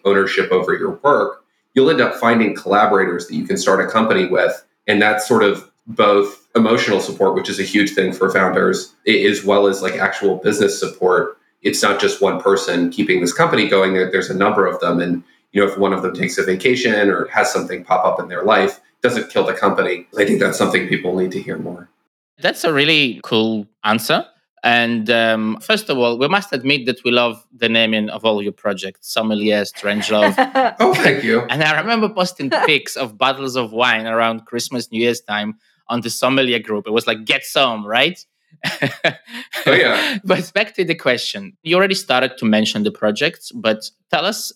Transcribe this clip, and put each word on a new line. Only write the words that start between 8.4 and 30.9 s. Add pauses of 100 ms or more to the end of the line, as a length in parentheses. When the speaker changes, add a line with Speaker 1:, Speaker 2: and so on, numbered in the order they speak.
Speaker 1:
i-,
as
well
as,
like,
actual
business
support. (260)
It's
not
just
one
person
keeping
this
company
going.
There,
there's
a
number
of
them.
And, (300)
you
know,
if
one
of
them
takes
a
vacation
or
has
something
pop
up
in
their
life, (220)
doesn't
kill
the
company. (120)
I
think
that's
something
people
need
to
hear
more. (480)
Speaker 2:
That's
a
really
cool (180)
answer. (380)
And,
um,
first
of
all,
we
must
admit
that
we
love
the
naming
of
all
your
projects,
Sommelier,
Strangelove.
Speaker 3:
<laughs>
Speaker 1:
Oh,